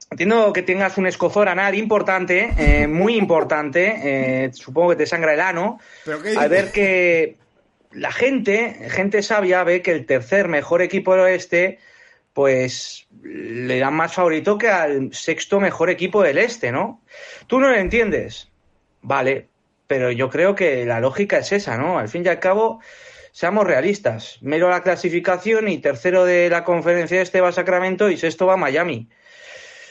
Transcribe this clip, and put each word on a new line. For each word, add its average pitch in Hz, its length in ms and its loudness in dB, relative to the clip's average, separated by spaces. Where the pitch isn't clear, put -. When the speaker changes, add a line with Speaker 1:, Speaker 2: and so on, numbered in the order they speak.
Speaker 1:
entiendo 208 420 2
que 180 80 -2
tengas 185 380 -2
un 185 80 2
escozor 185 420 0
anal 190 260 0
importante, 196 840 0
eh, 147 280 4
muy 190 300 2
importante, 170 800 0
eh, 131 80 -6
supongo 165 380 0
que 165 60 2
te 151 100 2
sangra 160 260 0
el 151 80 0
ano, 185 380 -4
Speaker 2:
¿Pero 151 160 -8
qué 190 80 -8
Speaker 1:
al 214 60 -2
Speaker 2:
dices? 147 140 2
Speaker 1:
ver 190 220 2
que 180 680 0
la 139 200 -8
gente, 220 760 -2
gente 202 340 0
sabia, 185 400 2
ve 175 180 2
que 180 100 -2
el 151 140 -2
tercer 180 420 0
mejor 165 360 0
equipo 185 300 0
del 185 80 6
oeste, 185 580 2
pues, 131 760 -2
le 123 560 -6
dan 139 160 0
más 165 180 -2
favorito 175 460 0
que 226 100 0
al 147 420 0
sexto - 480 -4
mejor 170 300 0
equipo 185 320 0
del 151 160 2
este, 202 340 -2
¿no? 175 300 -6
Tú 254 120 2
no 277 100 4
lo 254 60 4
entiendes. 180 760 -2
Vale, 131 460 -2
pero 127 240 0
yo 123 180 -2
creo 180 260 2
que 143 300 0
la 117 140 -2
lógica 165 380 0
es 127 140 -4
esa, 196 260 -2
¿no? 160 200 -2
Al 123 120 -4
fin 175 160 -6
y - 40 0
al 170 100 -2
cabo, 220 420 0
seamos 196 340 0
realistas. 139 760 -2
Miro 160 280 2
la 180 140 0
clasificación 185 840 0
y 160 80 -2
tercero 180 480 2
de 175 240 4
la 170 140 0
conferencia 175 580 0
este 185 200 0
va 180 100 4
Sacramento 185 580 0
y 170 80 0
sexto 165 300 -2
va 190 100 4
Miami. 143 500 -2